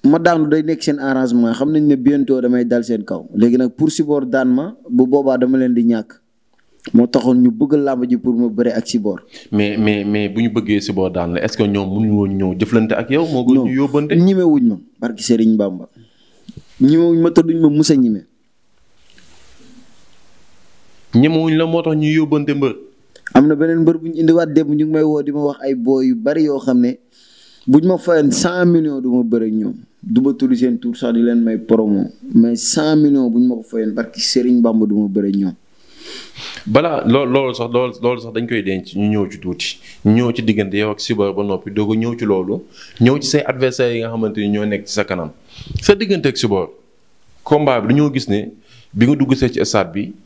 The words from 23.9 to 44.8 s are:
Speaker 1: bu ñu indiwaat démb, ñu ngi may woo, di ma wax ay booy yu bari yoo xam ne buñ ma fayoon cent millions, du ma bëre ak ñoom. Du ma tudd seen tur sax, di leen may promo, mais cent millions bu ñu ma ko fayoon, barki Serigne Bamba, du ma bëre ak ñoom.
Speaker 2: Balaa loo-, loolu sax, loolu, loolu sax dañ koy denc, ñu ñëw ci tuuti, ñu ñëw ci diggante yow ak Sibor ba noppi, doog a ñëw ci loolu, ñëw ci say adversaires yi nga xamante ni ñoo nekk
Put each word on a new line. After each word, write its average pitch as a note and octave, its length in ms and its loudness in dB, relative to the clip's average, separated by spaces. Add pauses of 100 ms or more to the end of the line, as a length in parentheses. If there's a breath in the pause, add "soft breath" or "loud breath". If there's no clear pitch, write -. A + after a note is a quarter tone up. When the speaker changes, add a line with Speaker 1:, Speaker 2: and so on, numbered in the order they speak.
Speaker 1:
bu D#3+ 120 -10
ñu D#3+ 120 -8
indiwaat E3 320 4
démb, D3 160 2
ñu D3+ 160 0
ngi D#3 80 -4
may D#3 100 2
woo, D3+ 200 0
di C#3+ 80 -6
ma D3 120 -4
wax C#3 200 -4
ay C3+ 120 -2
booy C3 320 0
yu B2+ 80 2
bari C#3+ 280 -2
yoo C#3 160 -2
xam B2+ 220 2
ne B2 180 -2 (680 soft breath)
buñ D3+ 200 4
ma F#3 100 2
fayoon D3+ 340 2
cent F3+ 340 0
millions, D#3 360 2
du B2+ 80 -4
ma B2 140 2
bëre A2+ 240 0
ak G#2+ 60 -4
ñoom. G#2 200 -2 (300)
Du A#2 180 0
ma C3+ 120 0
tudd C3 220 0
seen A#2+ 240 0
tur A#2+ 160 -6
sax, A#2+ 180 -4
di A#2 80 2
leen A#2 220 2
may A2+ 140 0
promo, G#2+ 480 0 (280)
mais A#2 220 4
cent D#3 400 0
millions C#3+ 340 2
bu A#2 100 0
ñu B2+ 80 4
ma B2 80 -2
ko A2 80 -12
fayoon, A2 300 -4
barki A2+ 280 -8
Serigne B2 400 0
Bamba, A2+ 240 2
du G#2 100 -2
ma G#2 120 0
bëre G2+ 220 -2
ak G2 60 -2
ñoom. G2 180 -2 (1120 loud breath)
Speaker 2:
Balaa D3 380 0
loo-, C3+ 200 2
loolu B2+ 300 0
sax, A#2 160 -6
loolu, B2 300 -2
loolu A#2+ 200 -2
sax A2+ 120 -16
dañ A#2 140 -6
koy A#2 160 -4
denc, F#2 320 -6
ñu G#2 140 -2
ñëw G#2 220 -2
ci - 80 -18
tuuti, - 400 -10 (260 loud breath)
ñu G#2 80 4
ñëw A#2+ 220 2
ci B2 80 -6
diggante G#2 340 0
yow G#2 140 -2
ak G2+ 80 -10
Sibor G2+ 340 -2
ba G2+ 100 -4
noppi, G2 280 -6
doog G#2 220 -2
a - 20 0
ñëw A#2 240 -4
ci A#2 60 -6
loolu, G2 360 -2 (400 loud breath)
ñëw B2+ 200 4
ci - 80 -8
say D3 160 0
adversaires B2+ 500 -2
yi A2+ 60 -4
nga A2+ 80 -8
xamante A2 300 -4
ni G#2 100 -2
ñoo G#2 160 -2
nekk G#2 200 -4